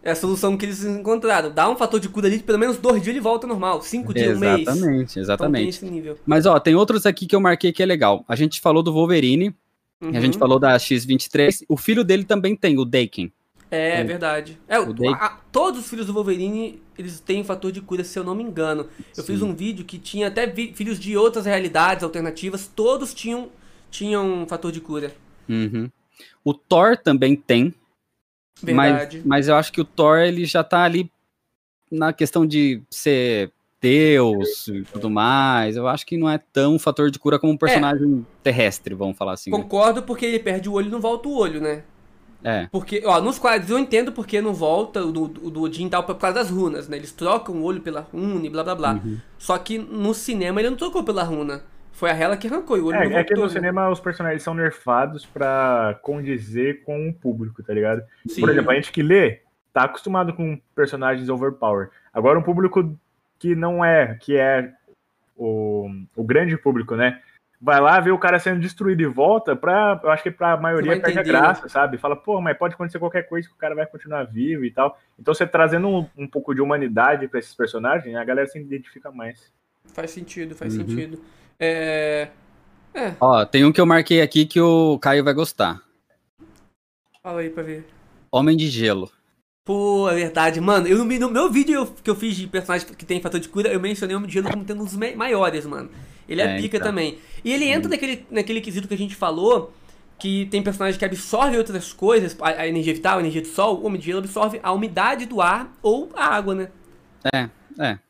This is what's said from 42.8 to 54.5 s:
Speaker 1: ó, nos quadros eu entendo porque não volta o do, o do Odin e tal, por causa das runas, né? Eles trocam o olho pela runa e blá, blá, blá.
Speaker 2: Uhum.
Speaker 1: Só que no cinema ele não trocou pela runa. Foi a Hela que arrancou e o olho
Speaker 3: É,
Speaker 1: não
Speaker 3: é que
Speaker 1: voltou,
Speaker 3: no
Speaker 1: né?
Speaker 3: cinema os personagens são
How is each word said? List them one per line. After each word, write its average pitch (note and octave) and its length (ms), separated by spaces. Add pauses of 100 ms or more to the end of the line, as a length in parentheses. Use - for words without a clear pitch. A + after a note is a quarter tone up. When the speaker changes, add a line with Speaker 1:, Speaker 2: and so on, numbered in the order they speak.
Speaker 1:
ó, F#3 160
nos B3 180
quadros A3 320
eu A#3+ 80
entendo B3+ 320
porque G#3+ 300
não G#3+ 120
volta F3+ 520
o D#3+ 80
do, D#3+ 120
o D#3+ 260
do D#3 120
Odin D#3+ 240
e F3 40
tal, F3+ 120
por F#3 140
causa F#3 240
das G3+ 100
runas, D#3+ 380
né? C#3+ 80
Eles D3 160
trocam F#3 440
o D#3+ 60
olho F#3 180
pela D#3+ 200 (120)
runa F#3 320
e D3 60
blá, D#3+ 140
blá, F3+ 100
blá. D3 200
Speaker 2:
Uhum. G#2+ 240 (200)
Speaker 1:
Só - 180
que A3 220
no G#3+ 360
cinema G3+ 460
ele A#3 100
não C4 60
trocou F4+ 280
pela G3 180
runa. D3 400 (280)
Foi E3+ 220
a D#3+ 40
Hela F3 200
que G3+ 100
arrancou C#4 300
e F#3 40
o D#3+ 60
olho E3 100
Speaker 3:
É, E3+ 140
Speaker 1:
não - 80
Speaker 3:
é E3+ 60
que G#3 100
Speaker 1:
voltou, G3+ 40 (100)
Speaker 3:
no E3+ 40
Speaker 1:
né? F3+ 60
Speaker 3:
cinema F#3 320
os F3+ 80
personagens E3 460
são E3 100